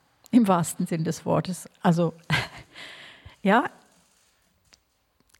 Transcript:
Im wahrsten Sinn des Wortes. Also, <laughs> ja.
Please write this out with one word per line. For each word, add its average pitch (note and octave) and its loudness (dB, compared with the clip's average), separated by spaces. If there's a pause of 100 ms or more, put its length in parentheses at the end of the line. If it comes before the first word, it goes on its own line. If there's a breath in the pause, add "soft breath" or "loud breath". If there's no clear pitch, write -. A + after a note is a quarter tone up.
(300)
Im A3+ 4
wahrsten F3+ 0
Sinn D#3+ -4
des E3 -6
Wortes. - -2 (140)
Also, E3+ 2 (160)
<laughs> - -10
ja. A3+ 4 (1700)